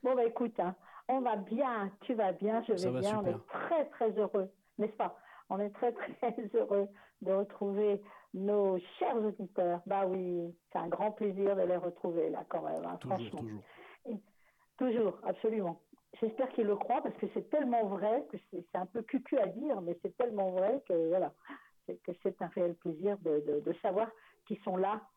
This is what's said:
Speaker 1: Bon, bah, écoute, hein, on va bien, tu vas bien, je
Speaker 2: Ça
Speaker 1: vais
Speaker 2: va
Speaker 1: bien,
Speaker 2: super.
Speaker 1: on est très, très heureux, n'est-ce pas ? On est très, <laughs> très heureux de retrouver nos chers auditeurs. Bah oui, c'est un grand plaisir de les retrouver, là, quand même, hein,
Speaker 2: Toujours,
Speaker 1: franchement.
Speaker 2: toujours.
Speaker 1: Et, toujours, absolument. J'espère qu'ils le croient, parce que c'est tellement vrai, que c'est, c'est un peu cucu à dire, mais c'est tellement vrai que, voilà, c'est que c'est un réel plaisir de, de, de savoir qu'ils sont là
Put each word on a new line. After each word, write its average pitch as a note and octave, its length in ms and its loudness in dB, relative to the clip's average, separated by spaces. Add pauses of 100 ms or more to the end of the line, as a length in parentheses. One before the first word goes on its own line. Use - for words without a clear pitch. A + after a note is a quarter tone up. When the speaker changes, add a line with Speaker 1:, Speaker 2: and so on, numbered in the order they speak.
Speaker 1:
Bon, C4 120 4
bah, B3 100 4
écoute, A#3 360 0
hein, F3+ 160 0 (320)
on C4 120 4
va A#3+ 160 2
bien, A3 540 0 (120)
tu B3+ 120 -2
vas G#3 180 2
bien, A3 300 0
je A3+ 140 0
Speaker 2:
Ça F3+ 120 0
Speaker 1:
vais B2 60 0
Speaker 2:
va - 60 0
Speaker 1:
bien, G#3 180 0
Speaker 2:
super. G3+ 160 0
Speaker 1:
on - 20 -6
est - 120 -12
très, - 380 0
très - 320 0
heureux, G3 320 0 (280)
n'est-ce G#3+ 140 -2
pas ? - 260 -4 (300)
On F#3+ 100 -2
est G3+ 120 -2
très, A#3+ 220 0
<laughs> - 300 -8
très A#3 120 0 (200)
heureux G3+ 340 4 (340)
de F#3+ 100 2
retrouver G3+ 680 2 (340)
nos G3 440 2 (200)
chers A#3+ 180 2
auditeurs. F#3+ 720 0
Bah G3 200 2
oui, F3+ 480 -2 (160)
c'est - 80 -4
un - 100 -4
grand G#3+ 220 0
plaisir G3 460 2
de F#3 60 2
les F3+ 140 4
retrouver, F3 540 0
là, - 180 -4
quand E3 140 -4
même, - 220 -4
hein, - 160 -6
Speaker 2:
Toujours, B2+ 160 -2
Speaker 1:
franchement. A2+ 240 -6
Speaker 2:
toujours. G#2+ 220 -8 (440)
Speaker 1:
Et, A3 100 -6 (600)
toujours, A3+ 480 2
absolument. F#3+ 560 -2 (400)
J'espère A3+ 300 0
qu'ils A3 160 0
le G3+ 100 4
croient, C4+ 260 0
parce C4 140 -4
que G#3+ 180 -4
c'est F#3 160 -4
tellement A#3+ 360 2
vrai, G#3 440 0
que G#3 60 -12 (140)
c'est, F3+ 200 -10
c'est - 80 -4
un F#3 80 -4
peu A3+ 160 -6
cucu C4 360 -2
à G#3 80 4
dire, A3 340 -2
mais E3+ 220 -4
c'est F#3 140 -6
tellement G#3 340 0
vrai G3 380 2
que, E3 200 2
voilà, F3+ 240 2 (520)
c'est - 180 -10
que F3+ 100 -8 (100)
c'est F#3+ 200 -2
un F3 40 -4
réel F3 300 0
plaisir F3+ 420 -2
de, D#3 280 2
de, D3 140 2
de D#3+ 120 -2 (100)
savoir G#3+ 260 2 (380)
qu'ils - 140 -6
sont F#3 160 -2
là G3+ 260 0 (140)